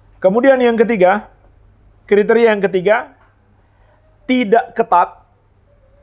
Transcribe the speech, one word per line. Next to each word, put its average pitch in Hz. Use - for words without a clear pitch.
Kemudian 247
yang 233
ketiga, 208
kriteria 220
yang 202
ketiga, 196
tidak 233
ketat, 180